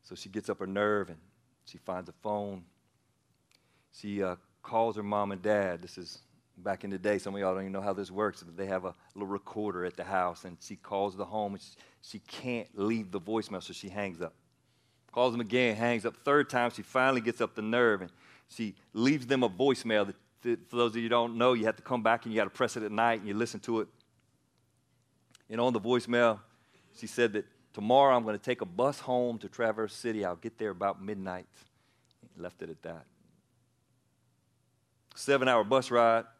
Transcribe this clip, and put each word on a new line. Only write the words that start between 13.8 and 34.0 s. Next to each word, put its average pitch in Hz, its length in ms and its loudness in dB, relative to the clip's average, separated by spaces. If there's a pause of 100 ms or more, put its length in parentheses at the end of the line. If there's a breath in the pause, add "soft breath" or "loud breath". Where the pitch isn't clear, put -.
hangs 95 320 -6
up. 80 120 -8 (800)
Calls 123 200 2
them 120 100 -2
again, 113 340 2
hangs 117 300 0
up. 113 120 -2
Third 143 320 2
time, 123 220 2
she 104 120 -12
finally 131 380 2
gets 117 200 -2
up - 140 -2
the 110 80 -6
nerve, 110 380 4
and 87 100 -12 (360 soft breath)
she 110 280 -6 (180 soft breath)
leaves 127 320 2
them 131 160 2
a 117 80 4
voicemail. 110 560 2
That, 98 100 -10 (280)
that, 120 260 -2
for 120 60 -12
those 120 160 2
of 113 60 -6
you 117 60 -2
who 113 60 -2
don't 117 280 2
know, 127 160 6
you 110 120 2
have 110 120 2
to - 60 -20
come 120 200 -2
back, 113 220 2
and 113 80 -6
you 110 60 2
gotta 98 120 0
press 123 260 -2
it 107 60 -4
at 104 80 -4
night, 113 280 2
and 101 80 -10
you 101 60 -4
listen 110 280 -4
to 113 200 -2
it. - 60 -4 (1600)
And 113 120 -2
on 123 120 4
the 110 60 0
voicemail, 120 600 4 (580 soft breath)
she 113 100 -12
said 117 260 2
that, 104 120 -2 (280)
"Tomorrow 127 420 6
I'm 117 80 2
gonna 107 140 -2
take 123 240 -4
a 104 40 -2
bus 120 340 0
home 123 400 -2
to 101 100 -12
Traverse 110 440 -2
City. 110 320 -4
I'll 87 100 -4
get 113 220 -12
there 107 140 -4
about 95 300 -2
midnight." 95 460 -8 (920)
Left 87 240 -12
it 82 80 -10
at 80 140 -16
that. 82 220 -14 (2000)